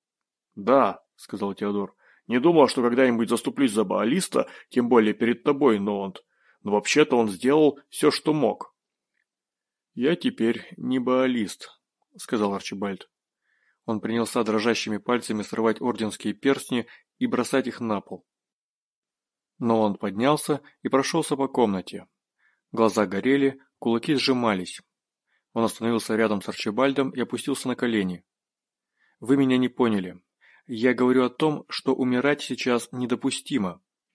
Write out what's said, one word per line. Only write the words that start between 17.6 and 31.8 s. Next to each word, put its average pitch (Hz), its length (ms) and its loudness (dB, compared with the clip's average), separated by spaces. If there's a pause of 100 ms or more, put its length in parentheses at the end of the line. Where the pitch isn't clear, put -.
их 117 140 -10
на 107 200 -4
пол. - 240 -18 (1300)
Но 113 220 2
он 104 160 0
поднялся 135 640 -2 (200)
и - 80 -6
прошелся 143 460 0
по 135 120 -2
комнате. 107 600 -2 (640)
Глаза 110 340 2
горели, 135 540 0 (180)
кулаки 117 380 -2
сжимались. 120 640 -2 (720)
Он 117 140 0
остановился 113 500 -2
рядом 107 260 0
с - 80 -10
Арчибальдом 131 640 -2
и 127 80 -8
опустился 127 480 -6
на 123 80 -4
колени. 101 500 -2 (920)
«Вы 127 180 2
меня 131 200 4
не 127 120 0
поняли. 101 520 -2 (440)
Я 123 280 0
говорю 127 320 2
о 120 40 -2
том, 151 400 -2
что - 240 -4